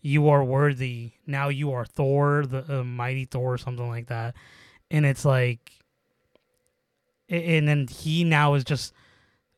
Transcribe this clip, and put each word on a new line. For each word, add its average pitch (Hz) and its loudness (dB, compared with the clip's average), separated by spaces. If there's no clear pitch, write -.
you 147 2
are 143 6
worthy. 127 -2
Now 143 -2
you 143 -2
are 123 -4
Thor, 143 2
the, 135 -4
uh, 127 -4
mighty 123 -6
Thor," 127 -4
or 123 -4
something 123 -6
like 117 -8
that. 117 -6
And 151 4
it's 139 0
like, 123 0
a-, 170 0
and 147 2
then 147 2
he 160 -2
now 147 4
is 135 0
just - -4